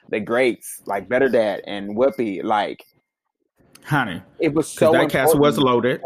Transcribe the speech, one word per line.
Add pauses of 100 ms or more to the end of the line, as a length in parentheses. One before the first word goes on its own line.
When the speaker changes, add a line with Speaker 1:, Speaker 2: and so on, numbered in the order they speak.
Speaker 1:
the
greats,
like
Better
Dad
and
Whoopi,
like, (1000)
Speaker 2:
Honey, (180)
Speaker 1:
it
was
Speaker 2:
'cause
Speaker 1:
so
Speaker 2:
that
cast
was
Speaker 1:
important.
Speaker 2:
loaded.